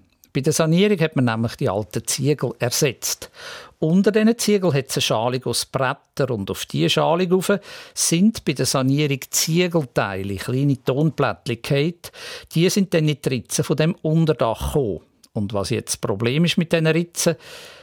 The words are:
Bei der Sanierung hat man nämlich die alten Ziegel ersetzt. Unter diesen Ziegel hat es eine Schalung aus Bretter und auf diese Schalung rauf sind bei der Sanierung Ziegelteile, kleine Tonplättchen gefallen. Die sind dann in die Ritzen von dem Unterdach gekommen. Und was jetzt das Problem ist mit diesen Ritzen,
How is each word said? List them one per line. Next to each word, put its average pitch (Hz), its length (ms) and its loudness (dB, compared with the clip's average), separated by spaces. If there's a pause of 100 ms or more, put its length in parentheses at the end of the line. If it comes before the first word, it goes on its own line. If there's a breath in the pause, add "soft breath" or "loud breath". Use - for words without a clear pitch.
(340)
Bei 139 80 -2
der 151 120 2
Sanierung 175 460 4
hat 156 160 0
man 131 100 2
nämlich 113 300 -2
die 131 140 -2
alten 104 360 -4
Ziegel 135 540 -2
ersetzt. - 720 -4 (480 loud breath)
Unter 190 320 2
diesen 220 260 4
Ziegel 190 360 2
hat 139 160 0
es - 80 -4
eine 135 40 0
Schalung 123 440 0
aus 120 220 -2
Bretter 131 640 -2
und 101 180 -4
auf - 160 -8
diese 151 240 0
Schalung 165 420 2
rauf 185 200 2 (420 loud breath)
sind 196 500 2
bei 151 100 -2
der 127 120 -2
Sanierung 139 540 0 (100)
Ziegelteile, 135 1080 -2
kleine 131 480 0
Tonplättchen 135 760 -2
gefallen. 151 320 0 (600 loud breath)
Die 170 160 4
sind 196 240 0
dann 156 140 2
in 147 160 0
die 143 60 -2
Ritzen 135 340 -2
von 147 140 -2
dem 156 240 0
Unterdach 156 720 0
gekommen. 110 280 -2 (320)
Und 104 200 -4
was 98 160 -2
jetzt 107 240 -4
das - 40 -6
Problem 117 480 0
ist 156 120 -2
mit 170 140 0
diesen 160 160 2
Ritzen, 165 480 0 (480 loud breath)